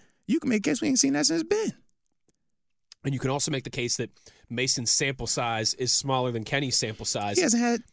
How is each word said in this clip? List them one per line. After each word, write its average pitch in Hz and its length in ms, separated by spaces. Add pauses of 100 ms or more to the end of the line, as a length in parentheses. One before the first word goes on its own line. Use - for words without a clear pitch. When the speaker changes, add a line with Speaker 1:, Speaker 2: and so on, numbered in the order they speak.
(260)
Speaker 1:
You 285 140
can - 100
make 214 160
a - 60
case 262 100
we - 60
ain't 262 120
seen 277 140
that 294 140
since 320 160
Ben. 403 300 (1300)
Speaker 2:
And 139 80
you 127 60
can 131 100
also 143 220
make 135 140
the - 40
case 120 280
that 117 120 (400)
Mason's 123 400
sample 135 380
size 113 480
is 123 160
smaller 131 400
than 113 120
Kenny's 139 320
sample 107 300
size. 104 320
Speaker 1:
He 370 60
hasn't 233 180
had 240 200 (100)